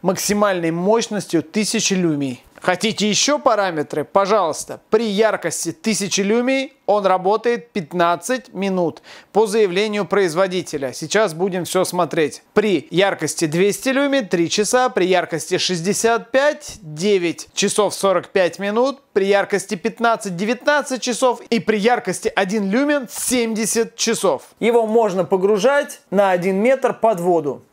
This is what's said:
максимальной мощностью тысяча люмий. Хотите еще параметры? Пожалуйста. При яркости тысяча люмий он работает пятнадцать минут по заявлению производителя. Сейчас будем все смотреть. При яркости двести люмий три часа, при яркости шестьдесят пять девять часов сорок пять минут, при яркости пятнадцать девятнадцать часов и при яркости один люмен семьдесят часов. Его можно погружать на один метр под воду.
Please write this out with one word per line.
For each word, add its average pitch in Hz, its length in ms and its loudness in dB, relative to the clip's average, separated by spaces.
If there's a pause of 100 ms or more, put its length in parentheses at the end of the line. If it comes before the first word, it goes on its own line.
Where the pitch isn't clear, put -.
максимальной 190 680 0
мощностью 185 680 0
тысяча 202 540 -2
люмий. 143 480 -2 (180)
Хотите 185 460 0
еще 269 300 0
параметры? 190 680 0
Пожалуйста. 185 760 0 (100)
При 226 160 2
яркости 196 680 -2
тысяча 202 520 -2
люмий 247 500 0 (140)
он 202 180 2
работает 214 680 0
пятнадцать 175 800 -2
минут 185 500 -2 (280)
по 214 140 4
заявлению 208 600 0
производителя. 180 880 -2
Сейчас 165 440 -2
будем 180 300 -2
все 185 200 0
смотреть. 165 560 -2 (140)
При 202 340 2
яркости 175 560 0
двести 180 440 0
люмий 269 340 0
три 170 260 -2
часа, 240 400 2
при 202 160 0
яркости 175 540 0
шестьдесят 196 720 -2
пять 294 500 0
девять 170 720 -2
часов 202 400 0
сорок 190 360 0
пять 175 280 0
минут, 226 420 -2 (140)
при 196 140 2
яркости 196 480 0
пятнадцать 220 600 -2
девятнадцать 247 680 -2
часов 247 380 -2
и - 180 -2
при 190 180 -2
яркости 208 580 0
один 196 360 -2
люмен 285 400 0
семьдесят 226 840 -2
часов. 190 460 0 (180)
Его 233 280 2
можно 214 360 2
погружать 202 840 2
на 196 220 4
один 185 260 0
метр 247 380 2
под 220 240 2
воду. 160 420 0 (120)